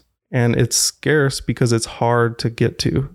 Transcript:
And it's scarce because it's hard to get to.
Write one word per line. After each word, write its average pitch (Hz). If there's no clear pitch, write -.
And 120
it's 123
scarce 139
because 117
it's 113
hard 117
to -
get 117
to. -